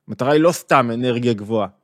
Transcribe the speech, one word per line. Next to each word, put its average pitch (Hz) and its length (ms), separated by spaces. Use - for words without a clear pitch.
המטרה 123 240
היא 151 100
לא 170 100
סתם 135 420
אנרגיה 120 400
גבוהה, 104 340